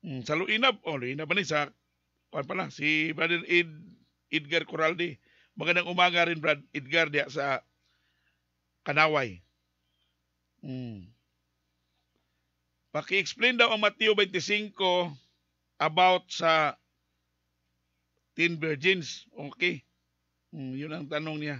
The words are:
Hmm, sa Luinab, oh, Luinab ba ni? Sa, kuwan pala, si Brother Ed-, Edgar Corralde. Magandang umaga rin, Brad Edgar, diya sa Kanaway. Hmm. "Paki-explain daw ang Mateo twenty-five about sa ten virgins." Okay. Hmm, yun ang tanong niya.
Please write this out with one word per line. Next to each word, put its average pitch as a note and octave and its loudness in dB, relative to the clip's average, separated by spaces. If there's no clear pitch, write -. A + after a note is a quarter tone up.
Hmm, C3 -8
sa D3+ -2
Luinab, G#3+ 0
oh, D3+ -6
Luinab C#3+ -6
ba F#3 0
ni? D3 -4
Sa, D3 -2
kuwan C#3+ -4
pala, F3+ -4
si D#3 0
Brother E3 -2
Ed-, E3+ 0
Edgar D#3 -2
Corralde. D#3+ -2
Magandang E3+ 0
umaga F3 4
rin, D#3+ -4
Brad D3+ 2
Edgar, C#3 0
diya C#3+ -2
sa C#3 -2
Kanaway. D3 2
Hmm. A#2+ -10
"Paki-explain G3 0
daw A#3 4
ang G#3+ 0
Mateo G#3+ 2
twenty-five G3+ 0
about F3+ 4
sa D#3+ 2
ten E3+ 0
virgins." D#3 -2
Okay. D3+ -6
Hmm, C3 -10
yun D3 -8
ang D#3 -10
tanong D3+ -6
niya. D3 -6